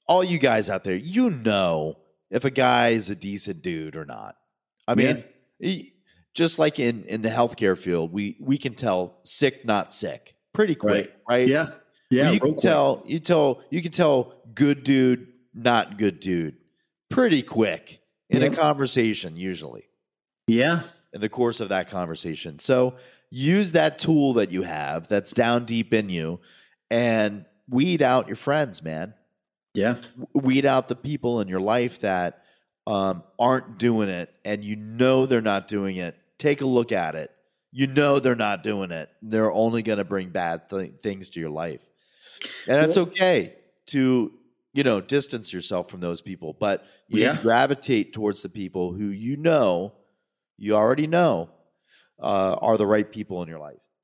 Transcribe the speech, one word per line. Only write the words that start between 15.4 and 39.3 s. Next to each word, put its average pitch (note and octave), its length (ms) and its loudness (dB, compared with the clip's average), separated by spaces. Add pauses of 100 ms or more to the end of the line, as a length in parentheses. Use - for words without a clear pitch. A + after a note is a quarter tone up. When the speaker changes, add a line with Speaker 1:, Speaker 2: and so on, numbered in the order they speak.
Speaker 1:
not A2+ 460 0
good G2+ 220 0
dude E2+ 360 -2 (540)
pretty G3+ 320 2
quick - 580 -2 (300)
in B2+ 120 4
Speaker 2:
Yep. D3+ 100 2
Speaker 1:
a - 40 -4
conversation, B2 800 0
usually. D#2+ 480 -10 (600)
Speaker 2:
Yeah. C3+ 360 2 (300)
Speaker 1:
In D2+ 80 -14
the G#2+ 80 -2
course A#2+ 320 -2
of G2+ 100 -6
that F#2+ 200 -2
conversation. E2 720 -8
So B2+ 360 2 (340)
use E3 420 0
that D#3 260 2
tool C#3+ 360 2
that G2+ 160 2
you F#2 120 -2
have D#2+ 460 -6
that's G2+ 240 -2
down A#2+ 340 2
deep A#2 260 -2
in G#2+ 160 2
you E2+ 320 -6 (500)
and A2 540 0 (240)
weed D3 320 0
out B2+ 280 4
your G2 80 -8
friends, C#3 460 -2
man. D#2+ 300 -10 (640)
Speaker 2:
Yeah. A2 220 0 (220)
Speaker 1:
W-, C3+ 280 -4
weed C3 200 4
out C3 220 2
the - 80 -6
people B2 440 -4
in F#2+ 80 -4
your F#2 120 -2
life A#2+ 400 0
that, F2+ 420 -2 (440)
um, G2 360 -2 (160)
aren't A#2+ 400 0
doing A2 300 2
it, F2+ 240 -8 (140)
and G#2 180 -4
you G#2 120 -8
know B2 500 2
they're B2 160 2
not G2+ 260 -2
doing G2 300 -4
it. F2 180 -8 (220)
Take C#3+ 240 0
a C3+ 40 0
look B2 240 2
at E2+ 240 -2
it. D2+ 160 -10 (400)
You C3 160 -2
know C#3+ 320 2
they're B2+ 160 2
not G#2 280 -2
doing G2 300 -4
it. D#2 180 -10 (100)
They're A2 320 2